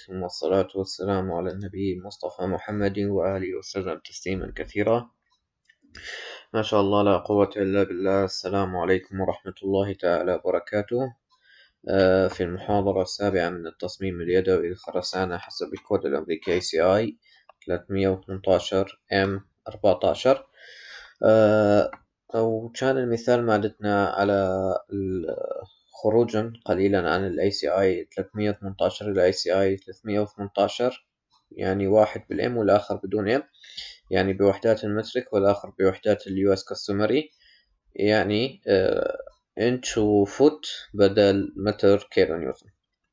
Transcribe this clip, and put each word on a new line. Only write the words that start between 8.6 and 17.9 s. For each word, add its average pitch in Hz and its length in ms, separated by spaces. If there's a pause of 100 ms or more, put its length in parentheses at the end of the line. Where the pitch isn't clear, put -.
عليكم 92 440
ورحمة 92 320 (100)
الله 98 300
تعالى 87 420
وبركاته. 104 800 (760)
آه، 92 380
في 92 160
المحاضرة 95 580
السابعة 92 480
من 87 180
التصميم 90 540
اليدوي 90 480
للخرسانة 90 680
حسب - 360
الكود - 320
الأمريكي 80 480
إي 92 80
سي 80 200
آي 101 360 (480)
ثلاثمية 95 440